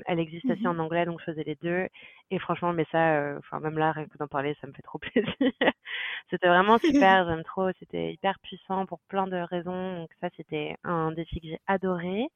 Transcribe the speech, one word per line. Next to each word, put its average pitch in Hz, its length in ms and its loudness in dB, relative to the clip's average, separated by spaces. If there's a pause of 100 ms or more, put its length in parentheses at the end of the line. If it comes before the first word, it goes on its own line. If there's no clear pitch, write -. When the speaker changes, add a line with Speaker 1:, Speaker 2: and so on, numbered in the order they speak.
Speaker 1:
elle 170 120 0
existe 165 320 -4
aussi 196 160 -2
Speaker 2:
Mhm. - 0 -
Speaker 1:
en 170 120 0
anglais, 165 260 0
donc 170 160 -4
je - 100 -18
faisais 156 120 -6
les 151 120 -6
deux. 175 320 -2 (440)
Et 185 80 0
franchement, 175 340 -2
mais 160 180 0
ça, 165 260 4
euh, 143 220 -2
enfin, 151 220 -10
même 156 160 -4
là, 156 160 4
rien 151 140 -6
que - 100 -20
d'en 147 100 -6
parler, 143 340 -2
ça 143 60 -14
me 139 60 -18
fait - 100 -18
trop - 200 -12
<laughs> - 100 -10
plaisir. 254 380 -2 (800)
C'était 180 180 0
vraiment 196 320 8
Speaker 2:
<laughs> - 0 -
Speaker 1:
super, 190 480 6
j'aime 160 160 -2
trop. 185 360 -2
C'était 165 340 -6
hyper 190 260 -2
puissant 190 460 -6
pour 175 140 -12 (100)
plein 190 180 -2
de 185 100 -4
raisons. 180 640 -6
Donc 160 80 -12 (120)
ça, 180 160 -4
c'était 151 460 -6
un 160 280 0
défi 165 300 -6
que 160 60 -14
j'ai 160 200 -8
adoré. 190 680 0